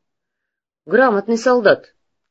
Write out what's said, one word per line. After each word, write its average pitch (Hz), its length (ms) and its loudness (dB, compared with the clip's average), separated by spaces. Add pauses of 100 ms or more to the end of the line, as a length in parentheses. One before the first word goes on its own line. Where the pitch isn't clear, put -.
(840)
«Грамотный 226 540 0
солдат», 233 560 0 (360)